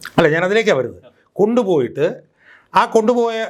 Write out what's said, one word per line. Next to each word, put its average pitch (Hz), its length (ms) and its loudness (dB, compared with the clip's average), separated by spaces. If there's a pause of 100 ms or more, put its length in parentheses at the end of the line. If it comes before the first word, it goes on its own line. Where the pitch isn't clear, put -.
(180)
അല്ല, 165 120 4
ഞാൻ 165 140 0
അതിലേക്കാണ് 196 340 0
വരുന്നത്. 117 260 -6 (300)
കൊണ്ടുപോയിട്ട് 185 880 -2 (540)
ആ 208 100 2
കൊണ്ടുപോയ 226 640 0